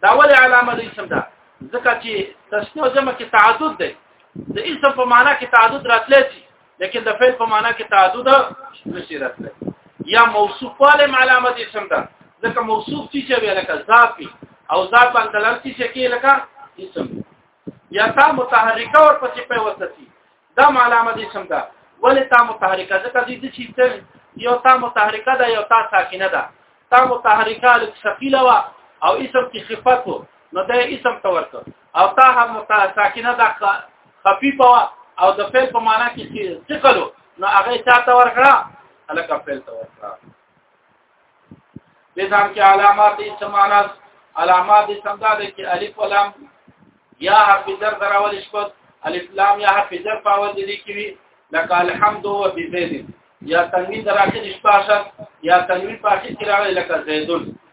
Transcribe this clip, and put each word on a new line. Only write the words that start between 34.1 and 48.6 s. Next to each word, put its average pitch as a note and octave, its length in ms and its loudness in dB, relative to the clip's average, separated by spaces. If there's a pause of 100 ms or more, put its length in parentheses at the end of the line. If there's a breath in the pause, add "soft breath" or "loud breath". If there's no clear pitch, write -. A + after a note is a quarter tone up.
خفیفه C4+ 400 0
وه A#3+ 240 6 (300)
او F#3+ 140 2
د G3+ 200 -4
فعل B3+ 140 2
په - 120 -4
معنا A3+ 300 0
کې - 240 -12
چې A3 100 -10 (260)
ثقل C4+ 300 2
و، - 140 -8 (260)
نو F#3 80 -6
هغه G3+ 260 0
یې B3 120 -6
چا B3 160 4
ته B3 160 0
ورکړه؟ B3 380 4 (560)
هلکه D#3 280 -6
فعل C#3 220 -10
ته - 120 -20
ورکړه. - 380 -16 (2000)
دې F#3 140 -6
ځان G3+ 240 0
کې G#3+ 40 -10
علامات G3+ 600 6
د - 20 -8
اسم G#3 320 -10
معنا، G3+ 280 2 (560)
علامات F#3+ 500 2
د G#3 40 -8
اسم G3+ 260 -8
دا A3 180 0
ده G#3 120 -8 (100)
چې G3 40 -16
الف F#3 380 -8
و G#3 60 -4
لام G3+ 280 -2 (880)
یا F#3+ 180 2 (100)
حرف G3 180 2 (140)
جر G#3 200 -4
در G3+ 120 -4
اول G3+ 280 -2
شپږ، G#3 260 -8 (360)